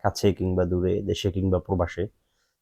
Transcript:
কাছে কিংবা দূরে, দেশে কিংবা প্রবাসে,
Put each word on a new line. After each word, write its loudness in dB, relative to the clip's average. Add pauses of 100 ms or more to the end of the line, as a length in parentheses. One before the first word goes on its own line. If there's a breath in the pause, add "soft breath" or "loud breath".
কাছে 2
কিংবা 0
দূরে, 0
দেশে -2
কিংবা 0
প্রবাসে, -2 (540)